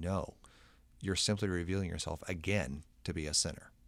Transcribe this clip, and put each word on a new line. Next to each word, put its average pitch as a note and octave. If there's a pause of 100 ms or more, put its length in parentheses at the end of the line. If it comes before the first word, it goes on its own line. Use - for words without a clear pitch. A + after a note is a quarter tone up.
"No, F2 (680)
you're F#2+
simply G2+
revealing F2+
yourself E2
again E2 (200)
to -
be D#2
a D2
sinner." - (180)